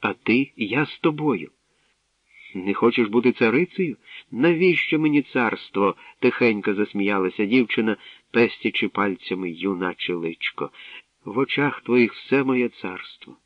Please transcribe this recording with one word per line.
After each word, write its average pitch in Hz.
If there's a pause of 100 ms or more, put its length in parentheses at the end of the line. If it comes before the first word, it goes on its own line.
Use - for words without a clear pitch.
А 104
ти, 120
я 117
з -
тобою. 151 (1040)
Не 95
хочеш 117
бути 117
царицею? 151 (340)
Навіщо 165
мені 151
царство?" 101 (220)
тихенько 110
засміялася 101
дівчина, 110 (340)
пестячи 113
пальцями 95
юначе 90
личко. 82 (540)
"В 101
очах 139
твоїх 120
все -
моє 123
царство". -